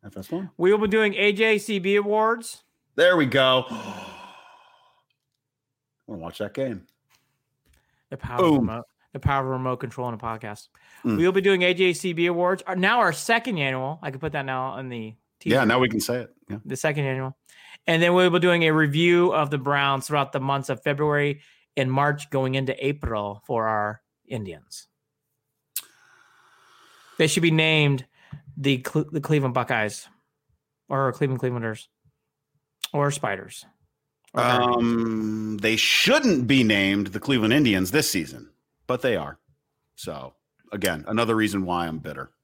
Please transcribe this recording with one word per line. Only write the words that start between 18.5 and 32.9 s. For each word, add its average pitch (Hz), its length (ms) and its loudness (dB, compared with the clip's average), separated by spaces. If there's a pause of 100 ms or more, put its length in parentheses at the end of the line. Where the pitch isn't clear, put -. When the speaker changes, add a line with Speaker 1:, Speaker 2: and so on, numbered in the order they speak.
Speaker 2:
a 160 80 4
review 170 640 4
of 147 180 0
the 147 60 -2
Browns 139 500 0
throughout 143 240 0
the 143 80 -4
months 139 300 -4
of 131 140 -4
February 147 580 0 (360)
and 131 140 0
March 147 380 0
going 131 260 -2
into 135 200 -2 (100)
April 117 600 -4
for 113 220 -2
our 107 340 -2 (260)
Indians. 95 600 -12 (2250)
They 165 100 4
should 160 160 0
be 170 80 4
named 156 540 4 (520)
the 139 220 0
Cle-, - 320 -4
the 156 100 -4
Cleveland 139 320 0
Buckeyes 117 540 -2 (800)
or 135 260 0
Cleveland 131 280 -2
Clevelanders 117 460 -6 (1080)